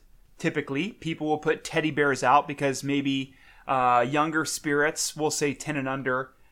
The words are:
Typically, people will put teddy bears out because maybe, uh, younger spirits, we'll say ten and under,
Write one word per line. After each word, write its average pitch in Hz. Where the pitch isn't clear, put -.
Typically, 151
people 156
will 151
put 156
teddy 156
bears 139
out 143
because 139
maybe, 139
uh, 123
younger 151
spirits, 147
we'll 151
say 147
ten 151
and 131
under, 131